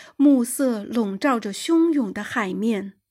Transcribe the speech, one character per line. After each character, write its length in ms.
暮 280
色 400
笼 340
罩 220
着 120
汹 400
涌 200
的 100
海 300
面。 400